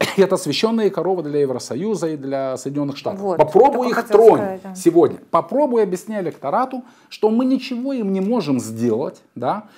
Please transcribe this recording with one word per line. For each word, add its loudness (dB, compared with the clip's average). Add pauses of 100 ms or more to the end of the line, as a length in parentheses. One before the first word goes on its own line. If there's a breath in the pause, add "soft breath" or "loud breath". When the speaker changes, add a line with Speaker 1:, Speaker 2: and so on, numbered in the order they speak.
Speaker 1:
<coughs> -4
это 4
священные 0
коровы -2
для -2
Евросоюза -4
и -6
для -4
Соединённых -6
Штатов. -8
Speaker 2:
Вот, -2
Speaker 1:
Попробуй 4
Speaker 2:
только -2
Speaker 1:
их -2 (120)
Speaker 2:
хотела 6
Speaker 1:
тронь 8
Speaker 2:
сказать, -4
да. -14
Speaker 1:
сегодня, 2 (120)
попробуй 0
объясни -6
электорату, -4 (240 loud breath)
что -2
мы 2
ничего -4
им -4
не -2
можем -2
сделать, -4 (140)
да, -6 (100)